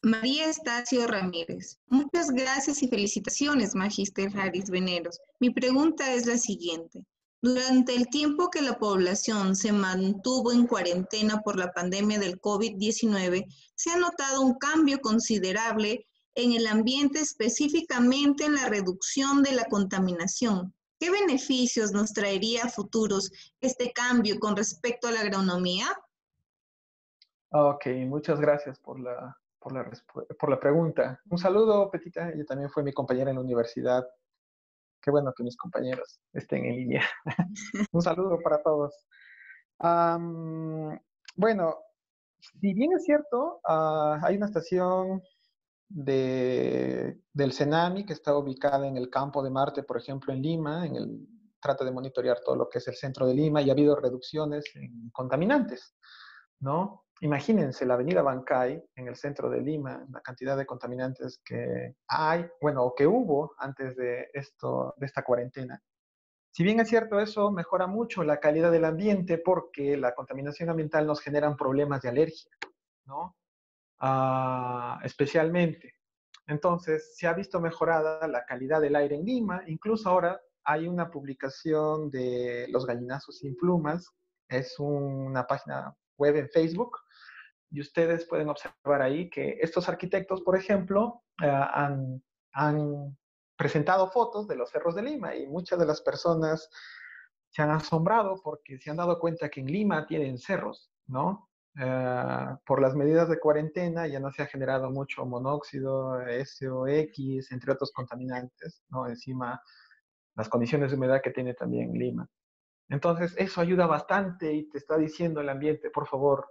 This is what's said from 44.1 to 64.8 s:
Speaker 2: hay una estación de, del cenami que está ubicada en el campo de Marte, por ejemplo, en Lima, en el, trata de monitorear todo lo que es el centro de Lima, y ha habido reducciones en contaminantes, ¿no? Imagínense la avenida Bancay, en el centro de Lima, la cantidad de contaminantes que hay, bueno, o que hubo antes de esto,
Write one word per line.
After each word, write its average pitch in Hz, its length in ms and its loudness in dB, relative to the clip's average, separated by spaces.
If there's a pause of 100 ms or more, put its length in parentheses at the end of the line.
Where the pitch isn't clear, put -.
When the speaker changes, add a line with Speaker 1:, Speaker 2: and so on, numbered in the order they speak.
Speaker 2:
hay 175 140 2
una 202 100 0
estación 185 760 0 (680)
de, 131 1300 0 (120)
del 139 200 0
cenami 170 540 0
que 160 60 -8
está 147 240 0
ubicada 139 500 0
en 135 100 -4
el 123 140 -4
campo 139 320 -2
de 135 80 -2
Marte, 139 320 0
por 120 160 -4
ejemplo, 135 340 -6
en 131 80 -2
Lima, 160 460 -2
en 139 80 -4
el, 110 340 -8 (320)
trata 135 240 0
de 127 60 -2
monitorear 127 500 0
todo 131 140 0
lo 127 140 -2
que - 100 -6
es 123 80 -8
el 127 80 -8
centro 131 320 -2
de 127 80 4
Lima, 151 260 4
y 139 80 4
ha 135 40 6
habido 147 240 6
reducciones 147 680 -2 (120)
en 120 340 -14
contaminantes, 139 840 -2 (640)
¿no? 165 400 -4 (200)
Imagínense 147 640 0
la 123 80 4
avenida 156 280 2
Bancay, 131 600 0 (140)
en 127 100 -12
el 120 80 -10
centro 143 340 -6
de 123 120 -2
Lima, 131 500 -6
la 120 120 -14
cantidad 131 340 -6
de 135 100 -4
contaminantes 127 800 -8
que 120 500 -6 (140)
hay, 170 400 0 (120)
bueno, 139 220 2
o 127 140 0
que 143 100 4
hubo 165 520 2
antes 131 360 -8
de 127 380 -4
esto, 131 640 -6